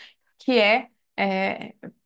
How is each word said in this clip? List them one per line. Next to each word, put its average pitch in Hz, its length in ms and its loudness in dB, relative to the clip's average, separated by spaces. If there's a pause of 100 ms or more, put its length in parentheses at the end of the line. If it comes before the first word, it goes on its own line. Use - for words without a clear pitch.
(380)
que 247 220 0
é, 220 300 2 (260)
é, 196 600 -4 (300)